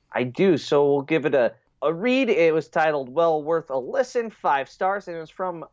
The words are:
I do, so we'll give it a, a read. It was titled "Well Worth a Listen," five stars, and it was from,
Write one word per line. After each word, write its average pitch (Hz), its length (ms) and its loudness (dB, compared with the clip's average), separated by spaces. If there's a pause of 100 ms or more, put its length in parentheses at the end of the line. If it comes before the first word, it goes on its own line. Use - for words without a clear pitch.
(120)
I 117 120 -2
do, 151 340 2
so 147 280 2
we'll 143 180 4
give 147 220 0
it 151 100 0
a, 120 180 2 (280)
a 147 120 0
read. 247 360 0
It 165 240 4
was 156 140 -2
titled 156 400 -2
"Well 156 340 0
Worth 160 280 -4
a 135 80 -4
Listen," 233 520 -4
five 143 400 -4
stars, 190 380 -4
and 175 80 -12
it 165 60 -10
was 156 80 -16
from, 175 440 -8